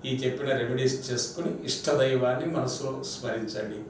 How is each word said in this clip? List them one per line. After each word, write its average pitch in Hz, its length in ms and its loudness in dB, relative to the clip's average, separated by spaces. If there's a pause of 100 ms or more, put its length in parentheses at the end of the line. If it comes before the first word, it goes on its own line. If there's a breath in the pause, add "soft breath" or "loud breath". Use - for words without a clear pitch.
ఈ 131 40 -2 (120)
చెప్పిన 135 340 0
రెమెడీస్ 131 400 2 (100)
చేసుకుని - 440 -2 (180)
ఇష్టదైవాన్ని 131 840 4
మనసులో 135 360 -2 (200)
స్మరించండి. 107 680 -4 (100)